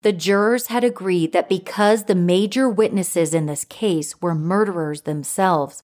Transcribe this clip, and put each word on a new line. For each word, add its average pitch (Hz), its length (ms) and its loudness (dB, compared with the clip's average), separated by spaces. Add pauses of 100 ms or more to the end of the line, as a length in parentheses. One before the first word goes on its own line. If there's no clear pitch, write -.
the 208 120 2
jurors 202 540 0
had 240 180 0
agreed 185 480 0
that - 160 2
because 208 560 0
the 202 100 2
major 190 540 2
witnesses 185 640 0
in 156 140 0
this 147 180 -6
case 170 560 -4
were 175 120 -2
murderers 165 680 -2
themselves 151 880 -2